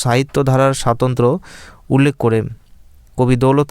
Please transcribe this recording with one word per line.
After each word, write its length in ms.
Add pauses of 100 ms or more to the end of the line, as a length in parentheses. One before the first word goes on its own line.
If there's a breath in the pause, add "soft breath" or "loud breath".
সাহিত্যধারার 720
স্বাতন্ত্র্য 560 (580 loud breath)
উল্লেখ 300
করে 200 (800)
কবি 180
দৌলত 340